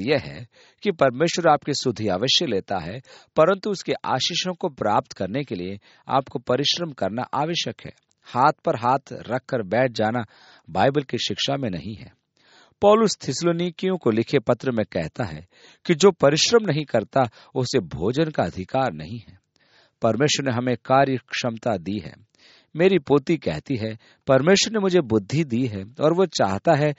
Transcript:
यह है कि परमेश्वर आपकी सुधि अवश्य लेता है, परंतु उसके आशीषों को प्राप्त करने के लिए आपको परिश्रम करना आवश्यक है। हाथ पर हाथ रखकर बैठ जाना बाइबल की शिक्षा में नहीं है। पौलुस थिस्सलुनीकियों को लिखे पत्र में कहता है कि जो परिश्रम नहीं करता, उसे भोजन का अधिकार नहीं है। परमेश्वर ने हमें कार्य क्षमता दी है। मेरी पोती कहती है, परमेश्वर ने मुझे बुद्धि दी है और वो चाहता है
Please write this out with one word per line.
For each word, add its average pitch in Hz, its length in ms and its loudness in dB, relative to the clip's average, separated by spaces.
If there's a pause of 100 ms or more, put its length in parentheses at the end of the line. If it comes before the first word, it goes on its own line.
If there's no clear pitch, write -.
यह 131 180 0
है 76 300 -14 (340)
कि 208 80 -2
परमेश्वर 160 580 0
आपकी 147 260 2
सुधि 110 340 -4
अवश्य 107 380 0
लेता 98 320 -4
है, 90 240 -10 (340)
परंतु 185 340 2
उसके 175 220 -4
आशीषों 151 600 -4
को 180 140 -4
प्राप्त 123 440 -2
करने 104 320 -6
के 123 100 -10
लिए 92 240 -8 (300)
आपको 135 300 -2
परिश्रम 143 540 -2
करना 107 300 -4
आवश्यक 151 520 -6 (100)
है। - 80 -16 (300)
हाथ 135 300 2 (120)
पर 160 120 -2
हाथ 123 360 -2
रखकर 123 500 -6
बैठ 113 300 0
जाना 110 320 -2 (460)
बाइबल 127 320 2
की 123 160 -6
शिक्षा - 380 -4
में 135 140 -4
नहीं 90 240 -8
है। - 180 -20 (680)
पौलुस 208 380 4 (100)
थिस्सलुनीकियों 170 680 -2
को 123 140 0
लिखे 113 280 2
पत्र 123 320 -2
में 113 220 -2
कहता 87 320 -6
है 80 220 -12 (380)
कि 175 100 2
जो 180 160 6
परिश्रम 170 560 2
नहीं 151 180 -2
करता, 120 460 0 (240)
उसे 131 240 0
भोजन 123 520 -2
का 147 120 -2
अधिकार 92 500 -4
नहीं 82 360 -12
है। - 180 -20 (560)
परमेश्वर 135 440 2
ने 131 60 -2
हमें 123 320 -2
कार्य 135 320 4
क्षमता 113 600 -4
दी 95 220 -6
है। 78 140 -14 (640)
मेरी 185 220 6
पोती 143 380 2
कहती 90 400 -4
है, 110 220 -8 (280)
परमेश्वर 165 460 4
ने 226 60 -2
मुझे 185 220 2
बुद्धि 113 440 0
दी 127 220 -2
है 101 180 -8 (160)
और 151 120 4
वो 180 140 2
चाहता 110 480 2
है 147 240 2